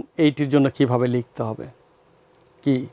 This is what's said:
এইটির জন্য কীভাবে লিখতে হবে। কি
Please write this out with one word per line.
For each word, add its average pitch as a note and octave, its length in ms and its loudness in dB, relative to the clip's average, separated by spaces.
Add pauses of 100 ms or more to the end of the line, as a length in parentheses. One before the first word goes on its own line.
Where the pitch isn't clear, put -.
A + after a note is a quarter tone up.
(260)
এইটির C#3+ 280 0
জন্য C#3 140 4 (100)
কীভাবে B2+ 280 2 (100)
লিখতে B2 340 -6
হবে। A#2 160 -10 (960)
কি C#3 100 0 (180)